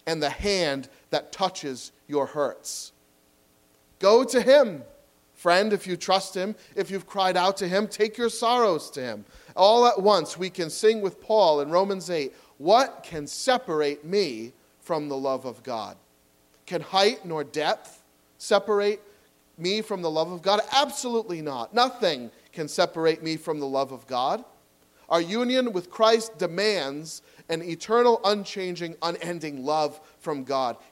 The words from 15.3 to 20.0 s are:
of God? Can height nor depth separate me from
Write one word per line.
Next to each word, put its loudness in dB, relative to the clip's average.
of -12
God? -8
Can -6
height 0
nor -6
depth -4
separate 0
me -2
from -6